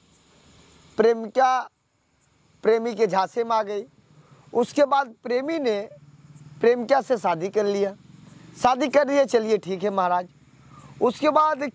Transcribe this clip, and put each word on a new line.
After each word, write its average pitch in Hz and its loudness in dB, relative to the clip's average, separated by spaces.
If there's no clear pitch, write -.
प्रेमिका 233 0
प्रेमी 226 0
के 214 0
झांसे 190 -2
में 226 -2
आ 220 0
गई। 208 -8
उसके 247 2
बाद 269 -2
प्रेमी 262 -4
ने 220 -4
प्रेमिका 240 2
से 240 -2
शादी 175 -2
कर 208 -2
लिया। 202 -2
शादी 254 2
कर 277 4
लिया, 277 2
चलिए 220 0
ठीक 180 -6
है 208 0
महाराज। 180 0
उसके 247 0
बाद 302 2